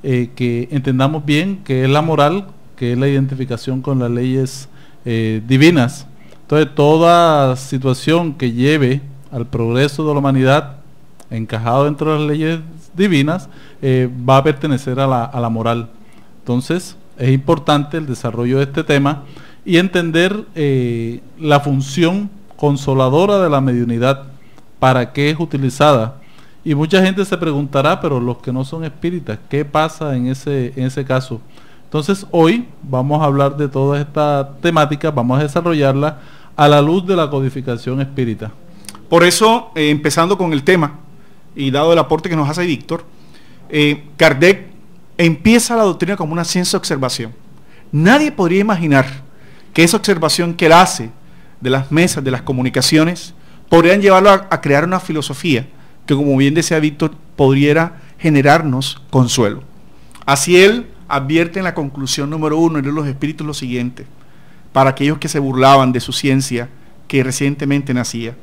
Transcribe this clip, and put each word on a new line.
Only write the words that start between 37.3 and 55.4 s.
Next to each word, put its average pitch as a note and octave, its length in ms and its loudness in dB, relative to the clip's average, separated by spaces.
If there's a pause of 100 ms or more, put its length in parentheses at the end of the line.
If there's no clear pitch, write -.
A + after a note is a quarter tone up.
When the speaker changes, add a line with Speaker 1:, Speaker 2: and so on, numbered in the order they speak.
Speaker 1:
espírita. B2 500 -6 (580)
Speaker 2:
Por E3+ 140 6
eso, A3+ 500 2
eh, D3+ 160 0
empezando D#3 480 0
con F3 160 -2
el C#3 80 -2
tema, E3 380 2 (560)
y C3+ 160 -4
dado D3+ 200 2
el E3+ 60 6
aporte D#3+ 320 -2
que E3 60 -2
nos D3+ 120 0
hace F3 200 -4
Víctor, D#3+ 360 -6 (680)
eh, D3 340 0 (120)
Kardec E3 520 4 (500)
empieza F#3 580 2
la A3+ 100 2
doctrina F#3 300 -2
como D#3+ 180 -6
una E3+ 100 -4
ciencia F3+ 340 -2
de D#3 40 -2
observación. B2+ 520 -6 (580)
Nadie B3 400 4
podría F#3 300 0
imaginar E3 460 2 (680)
que E3 100 4
esa E3+ 140 4
observación E3+ 560 0
que E3+ 140 0
él D#3+ 60 8
hace E3+ 360 4 (520)
de B2+ 100 -2
las C3+ 200 -2
mesas, D#3+ 320 0
de C3+ 60 -2
las B2+ 140 -4
comunicaciones, C#3 920 0 (360)
podrían E3+ 320 6
llevarlo G3 280 6
a, F#3+ 200 4
a D#3+ 120 -2
crear C#3+ 240 2
una F#3 160 -2
filosofía D3 640 -4 (380)